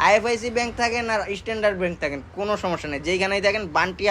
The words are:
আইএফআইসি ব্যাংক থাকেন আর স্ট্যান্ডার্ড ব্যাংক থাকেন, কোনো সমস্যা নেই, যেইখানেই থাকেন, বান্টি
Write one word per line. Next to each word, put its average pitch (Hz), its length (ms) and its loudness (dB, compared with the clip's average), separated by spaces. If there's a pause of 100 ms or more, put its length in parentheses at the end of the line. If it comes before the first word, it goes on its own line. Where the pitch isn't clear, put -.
আইএফআইসি 220 500 4
ব্যাংক 240 140 0 (120)
থাকেন 233 220 0 (100)
আর 208 60 2 (180)
স্ট্যান্ডার্ড 214 440 0
ব্যাংক 175 200 -2
থাকেন, 143 180 -4 (160)
কোনো 202 160 -2 (100)
সমস্যা 170 300 -2
নেই, 139 140 -4
যেইখানেই 190 400 0
থাকেন, 208 160 2 (140)
বান্টি 180 340 0